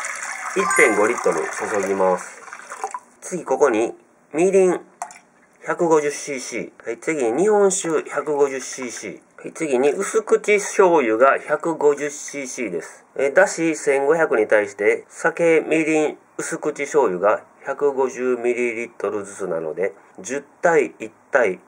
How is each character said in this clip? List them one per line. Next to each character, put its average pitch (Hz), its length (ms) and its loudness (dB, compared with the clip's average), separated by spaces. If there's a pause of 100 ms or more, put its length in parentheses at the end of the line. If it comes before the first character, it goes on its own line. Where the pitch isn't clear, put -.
(600)
一 - 160 -2
点 123 200 4
五 101 100 2
リ 120 80 0
ッ - 80 -8
ト 95 80 0
ル 82 80 0
注 98 480 -4
ぎ 98 80 0
ま 92 240 2
す。 - 240 -16 (760)
次、 170 240 -8
こ 131 140 -2
こ 139 120 6
に、 113 240 0 (380)
み 175 180 2
り 190 160 4
ん、 175 140 0 (840)
百 160 220 -2
五 156 140 6
十 147 100 0
シ 143 240 -8
ー 131 60 -6
シ 104 360 -8
ー。 - 80 -20
は - 60 -6
い、 117 80 -6
次、 143 340 -2
日 170 160 2
本 202 220 4
酒、 165 400 -2
百 147 240 -4
五 143 140 4
十 131 100 -6
シ - 240 -12
ー 120 80 -8
シ - 160 -12
ー。 82 140 -12 (200)
は - 80 -12
い、 - 40 -16
次 143 260 -2
に、 139 140 4
薄 196 300 -2
口 214 360 2
醤 185 400 4
油 113 180 2
が 127 220 6
百 151 380 -4
五 147 180 4
十 143 160 -6
シ - 320 -12
ー 131 60 -10
シ 127 180 -6
ー 95 40 -6
で - 120 -6
す。 - 220 -18 (100)
え 139 140 0
ー、 135 40 -4
だ 175 140 6
し 165 300 -2
千 139 300 0
五 156 100 4
百 151 200 2
に 107 120 2
対 104 200 2
し - 60 -16
て、 110 340 0
酒、 165 520 2
み 151 240 0
り 156 240 2
ん、 123 100 -8 (200)
薄 160 200 -8
口 147 240 -6
醤 139 240 2
油 90 140 -2
が 104 240 2 (200)
百 139 280 -2
五 131 180 0
十 123 260 -2
ミ 120 160 0
リ 120 220 -2
リ 117 120 -8
ッ 113 120 -14
ト 101 120 -2
ル 104 140 -6
ず 95 120 -16
つ 98 100 -8
な 82 140 -4
の 80 140 -6
で、 92 200 -4 (240)
十 127 260 -8 (160)
対 165 380 2
一 110 140 -12 (180)
対 104 380 2